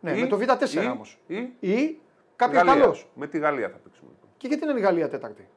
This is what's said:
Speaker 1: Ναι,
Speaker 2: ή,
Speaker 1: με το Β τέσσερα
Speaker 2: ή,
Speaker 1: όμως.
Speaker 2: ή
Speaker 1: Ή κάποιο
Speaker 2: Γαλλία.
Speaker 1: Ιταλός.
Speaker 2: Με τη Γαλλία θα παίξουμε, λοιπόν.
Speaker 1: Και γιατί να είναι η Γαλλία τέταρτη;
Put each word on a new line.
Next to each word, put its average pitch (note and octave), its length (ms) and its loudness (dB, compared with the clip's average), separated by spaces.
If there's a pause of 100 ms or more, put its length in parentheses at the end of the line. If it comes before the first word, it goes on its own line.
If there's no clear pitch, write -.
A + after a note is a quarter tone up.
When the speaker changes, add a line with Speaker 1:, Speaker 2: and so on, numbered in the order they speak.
Speaker 1:
Ναι, E3 120 -8
Speaker 2:
ή, G3 80 -2
Speaker 1:
με B3 60 0
το G#3 120 0
Β G3+ 40 0 (160)
τέσσερα C4+ 280 -2
Speaker 2:
ή, B3 40 -2
Speaker 1:
όμως. - 360 -12
Speaker 2:
ή A#3+ 340 -8
Speaker 1:
Ή B3+ 400 0 (360)
κάποιο B3 220 2
Speaker 2:
Γαλλία. B3+ 180 6
Speaker 1:
Ιταλός. B3+ 380 2
Speaker 2:
Με C#3+ 120 -10
τη D#3+ 120 -6
Γαλλία C#3+ 300 -2
θα - 160 -12
παίξουμε, - 300 -20
λοιπόν. - 220 -20
Speaker 1:
Και - 120 -14
γιατί D4+ 160 -4
να D4+ 60 -4
είναι B3+ 100 -2
η - 20 -2
Γαλλία E3+ 260 2
τέταρτη; A2 480 -12